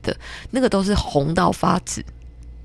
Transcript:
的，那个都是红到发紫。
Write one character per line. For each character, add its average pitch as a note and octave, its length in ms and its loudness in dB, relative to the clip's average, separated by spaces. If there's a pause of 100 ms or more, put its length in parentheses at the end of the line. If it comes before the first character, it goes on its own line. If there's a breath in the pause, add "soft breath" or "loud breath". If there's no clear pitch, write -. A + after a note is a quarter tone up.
的， - 120 0 (360 loud breath)
那 C4 100 2
个 B3+ 80 6
都 G3 140 2
是 G3+ 100 2
红 D3 400 2
到 F3 180 4
发 - 280 2
紫。 - 260 -8 (600)